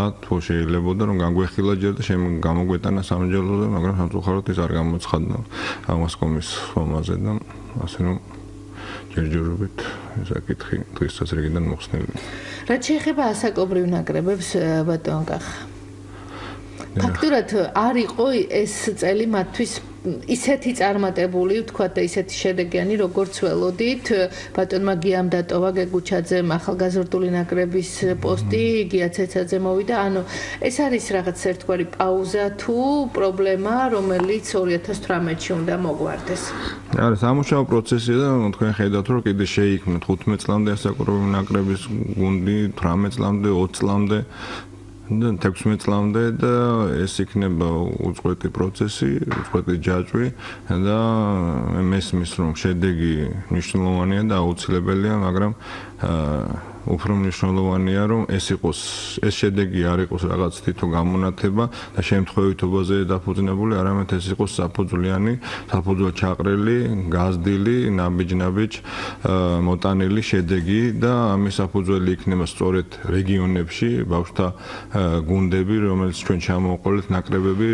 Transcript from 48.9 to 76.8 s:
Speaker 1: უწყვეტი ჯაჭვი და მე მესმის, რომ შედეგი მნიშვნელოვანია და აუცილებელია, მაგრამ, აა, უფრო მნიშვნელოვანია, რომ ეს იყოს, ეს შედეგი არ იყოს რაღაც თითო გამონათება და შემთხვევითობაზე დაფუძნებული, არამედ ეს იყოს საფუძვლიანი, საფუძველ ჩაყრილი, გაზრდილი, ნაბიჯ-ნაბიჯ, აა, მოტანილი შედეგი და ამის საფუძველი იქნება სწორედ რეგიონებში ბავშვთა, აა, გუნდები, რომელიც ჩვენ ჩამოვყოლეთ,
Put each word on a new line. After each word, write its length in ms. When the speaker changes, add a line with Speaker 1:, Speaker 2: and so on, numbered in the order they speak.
Speaker 1:
უწყვეტი 560
ჯაჭვი 520
და 340
მე 200
მესმის, 480
რომ 200
შედეგი 640
მნიშვნელოვანია 800
და 120
აუცილებელია, 800
მაგრამ, 360
აა, 800
უფრო 300
მნიშვნელოვანია, 880
რომ 220
ეს 220
იყოს, 320
ეს 180
შედეგი 480
არ 180
იყოს 220
რაღაც 340
თითო 300
გამონათება 800
და 120
შემთხვევითობაზე 1000
დაფუძნებული, 720
არამედ 360
ეს 180
იყოს 240
საფუძვლიანი, 840
საფუძველ 500
ჩაყრილი, 600
გაზრდილი, 680
ნაბიჯ-ნაბიჯ, 840
აა, 880
მოტანილი 640
შედეგი 600
და 200
ამის 260
საფუძველი 560
იქნება 340
სწორედ 420
რეგიონებში 840
ბავშვთა, 440
აა, 720
გუნდები, 580
რომელიც 380
ჩვენ 220
ჩამოვყოლეთ, 680